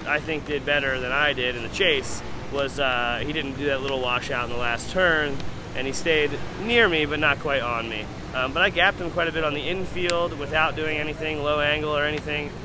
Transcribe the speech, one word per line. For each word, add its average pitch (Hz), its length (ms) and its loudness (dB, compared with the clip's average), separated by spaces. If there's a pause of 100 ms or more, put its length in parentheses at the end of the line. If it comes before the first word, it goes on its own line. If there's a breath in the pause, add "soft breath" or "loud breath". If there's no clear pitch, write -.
I 147 140 0
think, 147 240 -4
did 139 220 -4
better 139 340 2
than 127 120 -2
I 147 200 4
did 123 240 -2
in 117 60 -6
the 113 80 -6
chase 151 520 2 (300)
was, 139 260 -2
uh, 120 460 0
he 147 80 -4
didn't 143 220 -4
do 135 120 -4
that 139 140 0
little 135 220 -2
washout 123 420 0
in 117 60 -4
the 120 80 0
last 120 320 -2
turn, 160 440 4 (420)
and 131 100 -2
he 135 60 -2
stayed 151 380 2 (340)
near 233 240 6
me, 156 160 4
but 147 160 0
not 147 180 4
quite 139 240 0
on 117 260 -2
me. 107 160 -4 (300)
Um, 131 180 0
but 165 100 2
I 196 80 4
gapped 180 280 4
him 175 120 -4
quite 165 180 0
a 160 40 -4
bit 160 120 0
on 147 80 2
the 147 80 -2
infield 175 760 0
without 147 380 0
doing 156 220 -2
anything, 151 460 -4
low 147 180 0
angle 151 360 2
or 147 80 2
anything. 147 440 -2 (160)